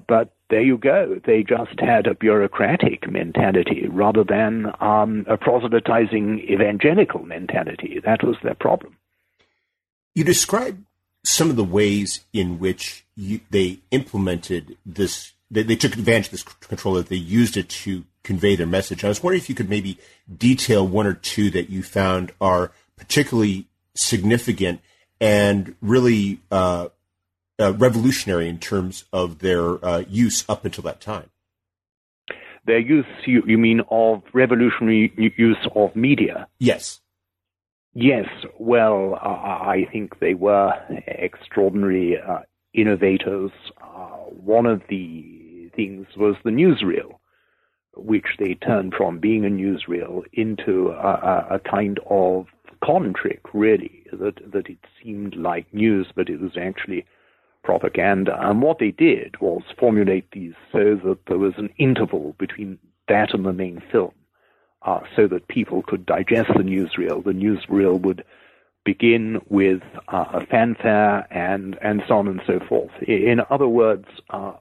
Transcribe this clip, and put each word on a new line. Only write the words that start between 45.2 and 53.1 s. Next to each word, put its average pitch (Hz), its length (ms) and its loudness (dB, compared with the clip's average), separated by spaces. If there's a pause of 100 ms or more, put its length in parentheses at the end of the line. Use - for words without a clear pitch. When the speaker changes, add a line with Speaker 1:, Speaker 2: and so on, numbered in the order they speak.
Speaker 1:
things 95 320 -6 (100)
was 101 280 0
the 117 60 -2
newsreel, 120 680 2 (800)
which 107 300 -2 (120)
they 92 160 -2
turned 95 400 -2
from 87 240 -2
being 107 260 2
a 101 40 0
newsreel 92 720 -4 (100)
into 101 580 -2
a, - 20 -2
a, 92 540 0 (100)
a - 20 -8
kind 101 400 -2 (100)
of 92 380 2 (380)
con 147 280 0